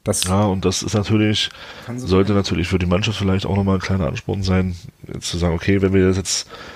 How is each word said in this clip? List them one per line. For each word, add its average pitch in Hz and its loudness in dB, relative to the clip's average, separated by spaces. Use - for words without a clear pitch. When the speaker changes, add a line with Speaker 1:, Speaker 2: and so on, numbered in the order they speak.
Speaker 1:
Das 104 0
Speaker 2:
Ja, 95 2
und 95 0
das 92 0
ist 101 -4
natürlich, 107 2
Speaker 1:
kann 120 -10
so 127 -8
Speaker 2:
sollte 98 4
Speaker 1:
sein. 101 2
Speaker 2:
natürlich 87 0
für 95 0
die 90 0
Mannschaft 104 0
vielleicht 95 0
auch 98 0
nochmal 98 2
ein - -2
kleiner 95 -2
Ansporn 98 -4
sein, 92 0
jetzt - -10
zu - -6
sagen, 85 2
okay, 98 2
wenn 95 4
wir 95 6
das 92 4
jetzt - -4